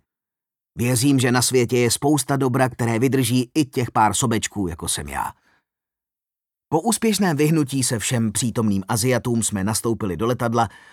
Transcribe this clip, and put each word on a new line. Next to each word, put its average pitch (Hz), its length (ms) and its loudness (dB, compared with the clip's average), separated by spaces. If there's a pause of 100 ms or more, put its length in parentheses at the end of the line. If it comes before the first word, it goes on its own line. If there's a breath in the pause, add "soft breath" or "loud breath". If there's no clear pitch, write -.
(760)
Věřím, 127 420 2
že 123 120 2
na 123 100 2
světě 123 360 2
je 120 140 2
spousta 143 440 0
dobra, 131 340 0
které 117 300 -2
vydrží 127 560 0
i 156 100 2
těch - 260 -4
pár 110 220 4
sobečků, 104 540 -2
jako 82 200 -8
jsem 76 200 -6
já. 67 240 -8 (1400)
Po 160 120 0
úspěšném 208 560 0
vyhnutí 151 460 2
se 120 160 -2
všem 113 320 -2
přítomným 104 560 0
Aziatům 120 560 0
jsme 98 200 -2
nastoupili 107 540 -2
do 110 100 0
letadla 117 420 0 (240 loud breath)